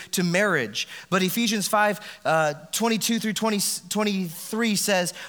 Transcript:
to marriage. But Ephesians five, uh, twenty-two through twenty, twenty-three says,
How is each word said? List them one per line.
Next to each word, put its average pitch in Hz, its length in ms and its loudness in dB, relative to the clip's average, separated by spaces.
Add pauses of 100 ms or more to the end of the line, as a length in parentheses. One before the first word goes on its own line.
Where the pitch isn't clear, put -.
(120)
to 185 100 0
marriage. 170 640 0 (240)
But 185 140 2
Ephesians 214 420 0
five, 208 340 2 (240)
uh, 156 300 2 (180)
twenty-two 226 460 2
through 214 140 -2
twenty, 214 260 0 (320)
twenty-three 208 840 0
says, 180 360 2 (160)